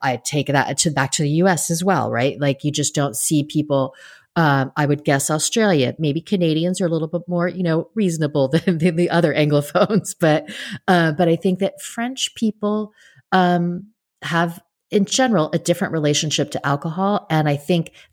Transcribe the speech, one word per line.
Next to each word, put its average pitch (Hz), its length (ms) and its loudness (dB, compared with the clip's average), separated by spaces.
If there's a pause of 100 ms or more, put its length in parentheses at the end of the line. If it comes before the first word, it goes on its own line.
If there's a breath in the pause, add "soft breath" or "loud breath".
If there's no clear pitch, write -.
I 131 140 -2
take 139 320 -4
that 139 300 0
to, 160 140 -2
back 139 200 -2
to - 120 -2
the 143 60 0
U 170 200 2
S 165 200 -2
as 170 140 -2
well, 143 260 0
right? 117 300 -2
Like, 139 240 -2
you 147 80 -2
just 147 240 -2
don't 139 220 -2
see 147 260 0
people, 147 520 -2 (420 loud breath)
um, 139 400 2
I 147 80 0
would 147 180 0
guess 139 260 0
Australia, 151 720 2
maybe 156 220 -2
Canadians 175 580 0
are 190 60 0
a 160 40 2
little 160 200 -2
bit 170 180 -4
more, 175 220 0
you 180 140 -6
know, 160 300 0
reasonable 156 540 0
<laughs> 131 60 -4
than, 170 240 0
than 160 180 2
the 175 140 0
other 160 240 2
Anglophones. 151 840 2
But, 156 320 2 (380 loud breath)
uh, 170 240 4
but 165 160 2
I 165 80 4
think 185 240 0
that - 220 -4
French - 520 -8
people, 208 600 -2 (400 soft breath)
um, 175 540 2 (340)
have 170 400 -2 (280)
in 202 140 2
general, 214 480 2
a 165 80 0
different 170 320 -2
relationship 147 580 0
to - 160 -8
alcohol. 165 640 -2
And 156 200 2
I 143 80 2
think 165 340 -2 (220 loud breath)